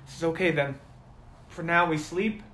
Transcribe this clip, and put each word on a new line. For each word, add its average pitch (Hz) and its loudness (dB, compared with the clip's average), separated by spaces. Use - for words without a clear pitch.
He - -20
says, - -6
"Okay 165 2
then. 139 -2
For 175 -10
now, 170 4
we 156 0
sleep. 185 -4